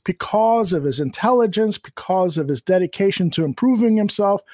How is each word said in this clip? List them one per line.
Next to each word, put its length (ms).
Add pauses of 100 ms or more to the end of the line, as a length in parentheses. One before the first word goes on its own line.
because 680
of 120
his 160
intelligence, 800
because 600
of 80
his 160
dedication 680
to 140
improving 520
himself, 440 (140)